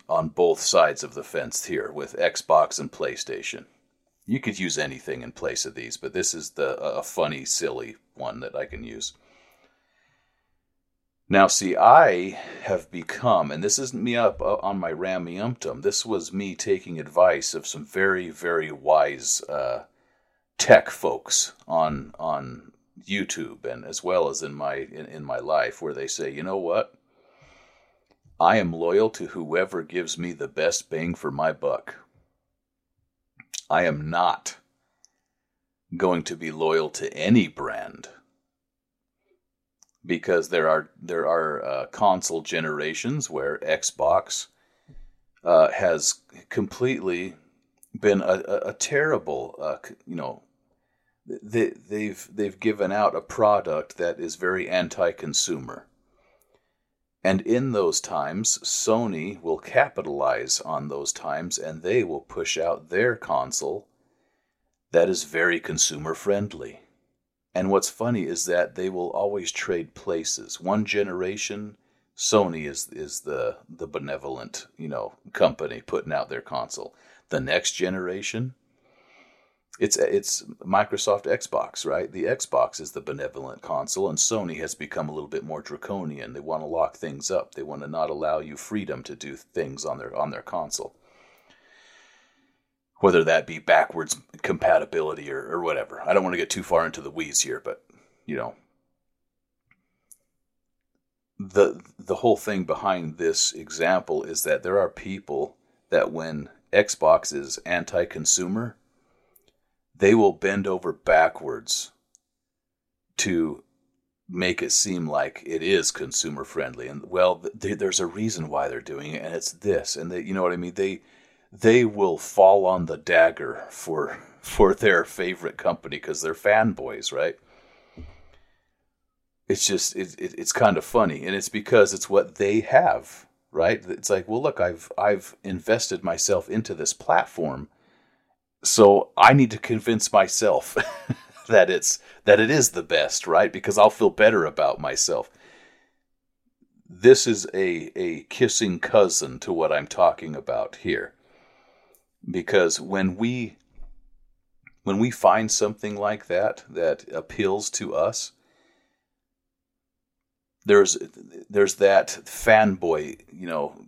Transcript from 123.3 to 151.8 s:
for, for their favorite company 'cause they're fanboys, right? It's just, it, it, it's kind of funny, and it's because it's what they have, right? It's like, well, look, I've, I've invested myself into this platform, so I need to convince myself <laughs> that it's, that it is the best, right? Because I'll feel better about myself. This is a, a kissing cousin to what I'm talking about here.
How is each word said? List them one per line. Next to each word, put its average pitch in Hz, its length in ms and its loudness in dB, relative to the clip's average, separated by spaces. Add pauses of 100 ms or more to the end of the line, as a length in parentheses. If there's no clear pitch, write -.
for, - 480 -6 (240)
for - 320 6
their 92 320 4
favorite 87 520 -6
company 73 420 -4
'cause 76 220 -8
they're 80 120 -4
fanboys, 104 800 0
right? 76 220 -2 (2000)
It's - 200 0
just, - 280 -2
it, 90 220 -8
it, 90 220 -8
it's - 120 -2
kind 104 260 4
of 76 60 -4
funny, 80 420 0
and 95 100 -2
it's 98 140 -4
because 104 440 4
it's - 160 -8
what 98 260 2
they 104 260 0
have, - 640 2 (240)
right? 85 360 0
It's - 220 -6
like, 95 180 0
well, 113 140 -2
look, 143 180 -2
I've, 90 380 -4
I've 101 460 0
invested 98 600 -2
myself 90 460 0
into 110 240 -2
this - 200 -4
platform, 73 760 -2 (920)
so 101 540 8
I 123 160 12
need 127 180 6
to 107 80 -8
convince 110 540 0
myself 95 640 4 (380)
<laughs> - 360 -20
that 95 200 8
it's, - 300 0 (240)
that 104 160 10
it 110 100 4
is - 220 4
the 87 100 -4
best, 78 460 0
right? 85 240 4
Because - 260 -4
I'll 92 120 10
feel 101 200 4
better 107 360 4
about 71 340 0
myself. 65 500 -2 (1600)
This 113 380 8
is 101 260 0
a, 87 460 -2
a 85 240 -4
kissing 104 560 0
cousin 85 600 4
to 95 140 -6
what 78 200 2
I'm 73 140 -2
talking 82 480 2
about 60 420 -6
here. 73 360 -6 (1120)